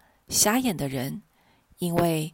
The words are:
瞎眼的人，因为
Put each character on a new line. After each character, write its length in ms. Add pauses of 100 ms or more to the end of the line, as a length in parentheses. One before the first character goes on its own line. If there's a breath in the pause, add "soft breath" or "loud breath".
(300 soft breath)
瞎 280
眼 200
的 100
人， 340 (580 soft breath)
因 160
为 380